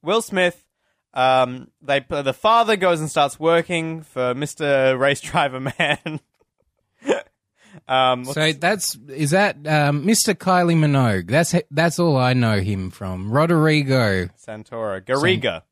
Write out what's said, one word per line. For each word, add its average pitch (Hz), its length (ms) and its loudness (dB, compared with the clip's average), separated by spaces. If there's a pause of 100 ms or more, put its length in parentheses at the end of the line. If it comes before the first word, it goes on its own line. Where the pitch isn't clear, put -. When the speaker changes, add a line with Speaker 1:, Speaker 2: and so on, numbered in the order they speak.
Speaker 1:
Will 208 180 0
Smith, 180 420 -2 (500)
um, 127 560 0 (120)
they, 139 260 -2
the 139 260 -4
father 220 420 2
goes 175 260 0
and 156 80 -6
starts 143 300 0
working 165 640 0
for 127 300 -4
Mister 135 640 0
Race 139 240 0
Driver 139 380 -2
Man. 147 640 -4
<laughs> - 40 -20 (1600)
Um, 127 360 2
what's 131 120 -10
Speaker 2:
So 156 160 0
that's, 170 460 -2 (100)
is 139 240 -4
that, 180 340 0
um, 147 400 0
Mister 214 280 2
Kylie 180 420 2
Minogue? 131 540 2
That's, 160 260 0 (160)
that's 160 280 0
all 165 180 2
I 127 160 2
know 113 260 2
him 95 320 -4
from. 95 400 -8
Rodrigo. 139 960 2 (180)
Speaker 1:
Santoro. 107 500 -8 (100)
Speaker 2:
San- 127 100 0
Speaker 1:
Garriga. 135 460 -2 (100)